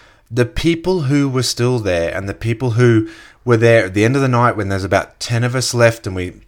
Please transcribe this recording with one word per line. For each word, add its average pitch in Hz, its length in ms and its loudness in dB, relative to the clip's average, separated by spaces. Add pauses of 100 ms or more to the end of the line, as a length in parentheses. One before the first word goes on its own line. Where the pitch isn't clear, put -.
(300)
the 120 160 0
people 165 560 -2
who 143 260 0
were 127 140 -2
still 123 360 -2
there, 87 360 -2
and 98 140 -8
the 95 60 -8
people 117 380 -4
who 113 360 4 (360)
were 120 120 4
there 113 300 4
at 92 80 -10
the 101 100 2
end 131 120 2
of 139 60 2
the 131 60 0
night 120 280 2
when 98 120 -4
there's 98 160 -4
about 95 340 -2
ten 120 240 -4
of 123 140 -4
us 127 160 -4
left, 117 340 0
and 92 80 -6
we 90 340 -10